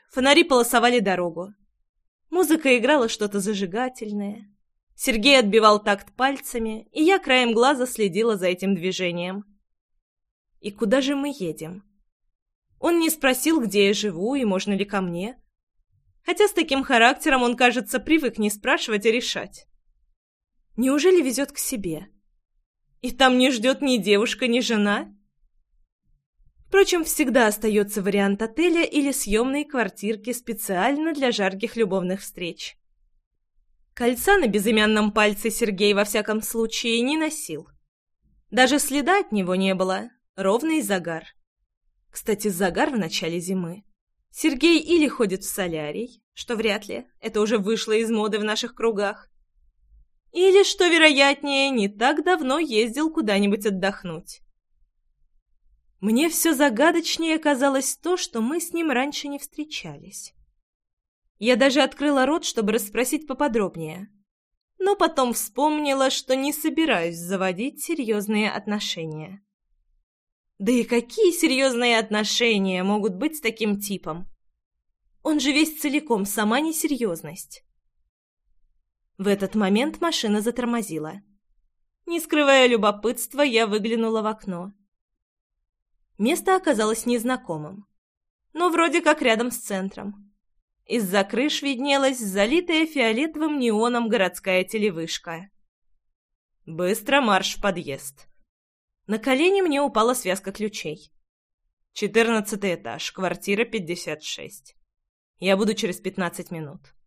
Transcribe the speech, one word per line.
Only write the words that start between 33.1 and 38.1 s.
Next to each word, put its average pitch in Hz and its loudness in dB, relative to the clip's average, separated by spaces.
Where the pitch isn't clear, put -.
Кольца 247 2
на 311 2
безымянном 214 2
пальце 214 2
Сергей, 208 0
во 196 2
всяком 214 -2
случае, 226 -2
не 277 0
носил. 302 -6